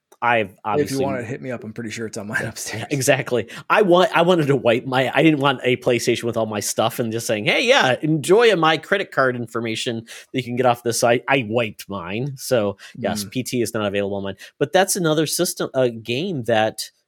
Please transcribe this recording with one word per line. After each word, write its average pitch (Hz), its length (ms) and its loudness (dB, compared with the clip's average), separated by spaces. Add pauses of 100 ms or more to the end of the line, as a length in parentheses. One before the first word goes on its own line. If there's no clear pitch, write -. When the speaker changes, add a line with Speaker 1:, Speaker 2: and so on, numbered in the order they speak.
(220)
Speaker 1:
I've 117 260 2
Speaker 2:
If - 60 -18
you - 100 -20
Speaker 1:
obviously 135 420 -2
Speaker 2:
wanna 131 180 -4
hit 123 180 -10
me 131 100 -10
up, 117 120 -10
I'm 110 100 -12
pretty 117 180 -10
sure 113 160 -8
it's 104 100 -10
on 101 100 -10
mine 110 140 -4
Speaker 1:
Yeah, 123 80 -6
Speaker 2:
upstairs. - 320 -10
Speaker 1:
yeah, - 80 -10
exactly. 131 580 0 (220)
I 208 140 4
want, 175 340 4
I 170 60 6
wanted 170 240 4
to 139 80 4
wipe 120 320 2
my, 127 260 0
I 139 80 4
didn't 151 200 4
want 139 220 2
a 127 140 2
PlayStation 120 460 0
with 117 140 -2
all 113 100 0
my 104 140 -4
stuff - 360 -2
and 113 140 -4
just 113 160 -6
saying, 107 180 -2
"Hey, 240 220 2
yeah, 202 340 4
enjoy 175 540 4
my 160 220 2
credit 196 340 -2
card 131 240 2
information 117 720 -6 (240)
that 131 80 -2
you 120 40 -6
can 120 120 -8
get 123 100 2
off 120 160 2
this." 117 220 -2
I, 120 240 4
I 139 200 2
wiped 113 400 -4
mine. 101 500 -8
So 104 400 -2 (200)
yes, 104 280 -4
Speaker 2:
Mm. - 60 -16
Speaker 1:
P 127 120 -4
T 120 180 -4
is 107 140 -4
not 107 100 -2
available 101 320 -2
on 98 60 -6
mine. 98 140 -8 (200)
But 147 160 -2
that's 190 220 2
another 156 320 0
system, - 480 -4
a 127 160 2
game 123 540 -6
that 110 440 0 (180)